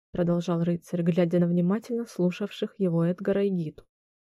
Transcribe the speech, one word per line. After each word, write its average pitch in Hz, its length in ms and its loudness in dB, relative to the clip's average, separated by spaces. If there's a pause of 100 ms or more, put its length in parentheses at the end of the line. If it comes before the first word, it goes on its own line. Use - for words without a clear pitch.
(120)
продолжал 170 520 0
рыцарь, 175 400 -2
глядя 175 360 2
на 175 80 4
внимательно 202 580 0
слушавших 196 720 -4
его 165 280 0
Эдгара 196 400 0
и 202 40 0
Гиту. 170 360 -4 (460)